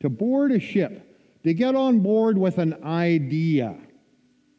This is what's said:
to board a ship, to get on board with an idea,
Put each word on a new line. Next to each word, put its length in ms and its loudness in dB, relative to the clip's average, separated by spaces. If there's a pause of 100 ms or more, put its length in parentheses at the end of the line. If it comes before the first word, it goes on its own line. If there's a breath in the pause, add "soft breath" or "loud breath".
to 80 -2
board 440 0
a 60 2
ship, 600 -4 (260 soft breath)
to 80 2
get 220 0
on 240 2
board 400 2
with 180 0
an 260 -2
idea, 920 0 (840)